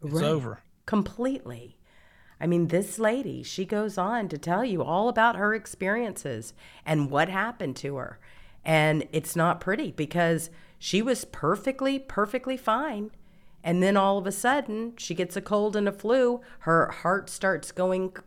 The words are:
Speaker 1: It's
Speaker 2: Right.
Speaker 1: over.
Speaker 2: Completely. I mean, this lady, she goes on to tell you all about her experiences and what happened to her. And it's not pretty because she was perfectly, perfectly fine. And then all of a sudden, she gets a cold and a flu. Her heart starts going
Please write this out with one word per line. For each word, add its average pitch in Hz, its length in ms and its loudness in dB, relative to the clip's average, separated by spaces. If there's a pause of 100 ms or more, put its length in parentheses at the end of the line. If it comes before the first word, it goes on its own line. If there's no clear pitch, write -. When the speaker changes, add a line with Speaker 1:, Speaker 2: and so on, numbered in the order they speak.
Speaker 1:
It's 147 120 -6
Speaker 2:
Right. 156 100 2
Speaker 1:
over. 139 360 0 (260)
Speaker 2:
Completely. 202 880 -4 (640)
I 151 80 -2
mean, 170 220 4
this 185 300 0
lady, 214 440 0
she 185 220 -6
goes 208 320 -2
on 202 320 -2
to 156 80 -6
tell 175 260 0
you 190 200 -2
all 180 260 0
about 226 280 4
her 208 180 0
experiences 190 1000 -4 (320)
and 147 260 2
what 156 200 2
happened 190 460 -4
to 143 200 -8
her. - 220 -10 (440)
And 156 480 4
it's - 240 -4
not 170 240 4
pretty 208 340 -2
because 165 580 0 (280)
she - 220 0
was 240 240 0
perfectly, 269 720 -2
perfectly 262 600 -4
fine. 220 520 -2 (540)
And 180 180 2
then 196 140 4
all 196 220 4
of 185 80 -4
a 196 60 -4
sudden, 233 640 0
she - 160 -8
gets 175 200 -4
a 196 60 -2
cold 208 360 0
and 202 120 2
a 196 40 -2
flu. 240 500 2 (180)
Her 165 300 4
heart 185 400 -2
starts 190 420 -2
going 185 420 -2 (120)